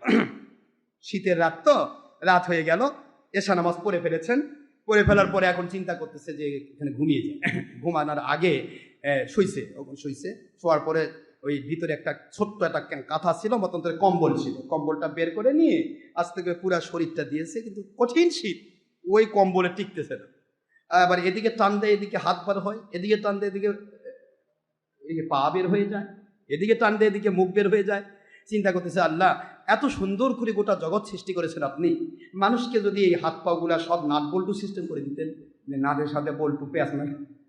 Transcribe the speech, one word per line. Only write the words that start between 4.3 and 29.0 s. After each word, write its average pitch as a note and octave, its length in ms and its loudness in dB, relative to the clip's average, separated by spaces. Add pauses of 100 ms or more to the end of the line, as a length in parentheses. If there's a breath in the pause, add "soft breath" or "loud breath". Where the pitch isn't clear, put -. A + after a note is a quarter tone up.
পড়ে G#3 180 6
ফেলার G3+ 220 6
পরে F#3 200 2
এখন F3 200 0
চিন্তা F#3 280 -6
করতেছে D#3 380 -12
যে D3 120 -8
এখানে C#3+ 480 -6
ঘুমিয়ে C3+ 360 0
যায়। - 340 -4
<clears throat> - 200 -16
ঘুমানোর D3+ 360 -2
আগে, C#3+ 480 0 (360 loud breath)
এ, C#3 260 0
শুইছে, C#3+ 480 0
ওখানে C#3 200 -16
শুইছে, D3+ 640 -12
শোয়ার D#3+ 180 4
পরে D#3 320 -2 (300)
ওই C#3+ 160 -4
ভিতরে D#3+ 340 -6
একটা D3 220 -6 (180)
ছোট্ট G#3 300 -4
একটা E3 180 0
কা-, C#3+ 220 -10
কাঁথা D#3 400 -2
ছিল, A3 140 0
মতন্তরে E3+ 400 -4
কম্বল E3+ 400 4
ছিল, - 320 -6
কম্বলটা D#3 400 -2
বের E3 260 -4
করে A#3 180 2
নিয়ে D4 600 2
আস্তে F3 280 -4
করে E3+ 120 -2
পুরা F3 260 0
শরীরটা D#3+ 440 -4
দিয়েছে, D#3+ 360 -6
কিন্তু G#3 220 -12 (160)
কঠিন B3+ 320 4
শীত, - 460 -8 (320)
ওই G#3+ 180 6
কম্বলে F#3 500 2
টিকতেছে - 380 -8
না। - 100 -14 (800)
আবার F3+ 140 4
এদিকে F#3+ 300 0
টান G#3 300 2
দেয়, G#3 140 2
এদিকে G3+ 240 0
হাত E3+ 300 0
বার G3 120 0
হয়, G3+ 200 -6 (140)
এদিকে G#3 240 0
টান G#3 220 -2
দেয়, G3+ 120 -4
এদিকে, G3 160 -4 (1400)
এদিকে D#3+ 280 -6
পা C#3+ 200 2
বের F3+ 180 0
হয়ে G3+ 180 2
যায়, G3+ 180 -4 (440)
এদিকে F#3+ 260 2
টান A3 220 2
দেয়, G#3 140 6
এদিকে G#3 200 0
মুখ F#3 180 4
বের G3+ 200 2
হয়ে G3+ 160 4
যায়। G3+ 180 -2 (460 soft breath)
চিন্তা G3+ 240 2
করতেছে, F3 280 -2